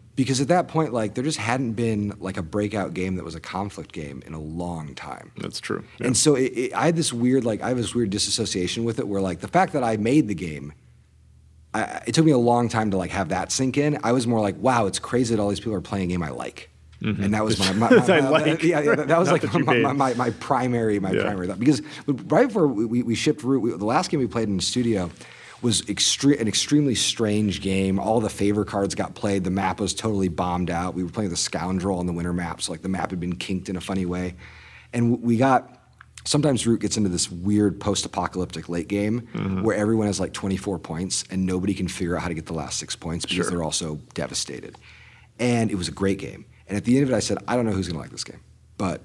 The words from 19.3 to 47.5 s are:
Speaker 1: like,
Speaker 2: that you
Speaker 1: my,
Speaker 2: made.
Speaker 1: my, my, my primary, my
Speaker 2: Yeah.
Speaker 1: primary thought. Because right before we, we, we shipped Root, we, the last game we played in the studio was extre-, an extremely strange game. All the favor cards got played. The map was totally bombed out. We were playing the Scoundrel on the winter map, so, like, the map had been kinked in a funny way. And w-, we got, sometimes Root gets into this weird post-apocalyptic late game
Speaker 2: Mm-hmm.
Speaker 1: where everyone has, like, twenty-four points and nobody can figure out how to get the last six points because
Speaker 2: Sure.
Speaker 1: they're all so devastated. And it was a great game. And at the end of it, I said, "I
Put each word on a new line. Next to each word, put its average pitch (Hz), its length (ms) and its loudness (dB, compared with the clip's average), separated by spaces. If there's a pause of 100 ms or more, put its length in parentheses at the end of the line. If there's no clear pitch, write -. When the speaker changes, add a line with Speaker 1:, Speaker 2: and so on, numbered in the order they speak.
Speaker 1:
like, 165 100 2
Speaker 2:
that 123 100 -2
you 156 120 2
Speaker 1:
my, 120 100 2
Speaker 2:
made. 117 80 4
Speaker 1:
my, 135 100 2
my, 135 220 2
my 120 160 2
primary, 120 680 0
my 95 120 -2
Speaker 2:
Yeah. 95 140 2
Speaker 1:
primary 95 220 -2
thought. 92 140 -6
Because 123 220 4 (240)
right 147 420 2
before 196 180 2
we, 117 200 0
we, 120 160 0
we 113 120 0
shipped 151 280 0
Root, 131 180 2
we, 110 120 0
the 87 120 -4
last 143 260 0
game 156 100 0
we 123 60 0
played 113 220 -2
in 101 80 0
the 87 60 0
studio 110 480 0 (500)
was 117 220 2
extre-, - 580 2
an 110 80 0
extremely 143 460 2
strange 104 640 0
game. 95 380 2
All 110 220 2
the 107 100 -2
favor 104 340 0
cards 98 300 -2
got 98 200 -6
played. 98 300 -2
The 95 60 -2
map 92 280 -2
was 101 140 -2
totally 101 360 0
bombed 90 420 -2
out. 87 240 -4
We 92 100 -4
were 85 60 -6
playing 107 180 -4
the 85 80 -4
Scoundrel 90 600 -2
on 90 80 -2
the 87 80 -2
winter 85 180 -2
map, 87 300 -4
so, - 100 -6
like, 82 80 -10
the 95 80 -6
map 95 220 -2
had 90 100 -4
been 87 160 -2
kinked 92 320 -4
in 95 80 -4
a 87 60 -6
funny 95 240 -2
way. 90 280 -2 (600)
And 120 180 4
w-, 120 140 0
we 117 100 4
got, 127 460 2 (420)
sometimes 147 420 2
Root 117 140 4
gets 98 160 -2
into 104 140 2
this 87 200 -2
weird 98 480 2
post-apocalyptic 90 920 -4
late 85 180 -2
game 107 460 0
Speaker 2:
Mm-hmm. 95 300 -2
Speaker 1:
where 104 120 2
everyone 110 300 2
has, 98 120 0
like, 90 140 -2
twenty-four 95 460 -2
points 87 520 -4
and 92 140 0
nobody 92 300 0
can 92 140 -2
figure 85 280 -2
out 78 60 -4
how 90 60 -4
to 85 60 -2
get 78 120 -8
the 87 80 -8
last 73 240 -6
six - 180 -8
points 85 300 -6
because 85 100 -4
Speaker 2:
Sure. 90 140 0
Speaker 1:
they're 87 120 -2
all 78 100 -2
so 78 240 -4 (180)
devastated. - 600 -8 (640)
And 117 320 2
it - 40 -4
was 87 140 -2
a 78 40 -8
great 98 260 0
game. 53 280 -12 (220)
And 101 80 -4
at 98 80 -4
the 123 120 6
end 139 100 6
of 127 60 2
it, 120 40 2
I 104 40 2
said, - 260 -2
"I 113 80 0